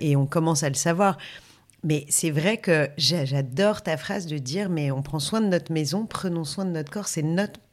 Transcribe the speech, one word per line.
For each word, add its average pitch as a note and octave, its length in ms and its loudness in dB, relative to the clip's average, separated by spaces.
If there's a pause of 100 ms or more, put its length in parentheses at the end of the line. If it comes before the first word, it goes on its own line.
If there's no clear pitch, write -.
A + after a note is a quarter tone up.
et D3 160 4
on C#3 80 4
commence D#3+ 380 2
à D3 60 2
le C#3 60 -2
savoir. E3+ 420 2 (680)
Mais D3+ 220 0
c'est - 240 0
vrai D#3+ 240 2
que E3 320 2 (100)
j'a-, D3 280 2
j'adore C#3 560 0
ta D#3+ 160 -2
phrase G3 280 -6
de D#3 120 -4
dire, D3+ 320 -4
mais D3+ 200 0
on C3+ 120 0
prend C#3+ 180 -4
soin G#3 220 0
de G#3+ 60 2
notre F3 260 2
maison, D#3+ 320 0
prenons E3+ 400 -4
soin D3 180 -6
de F#3 60 -2
notre D#3 200 -4
corps, G#3 200 -8
c'est D#3+ 140 -2
notre F3+ 360 0 (120)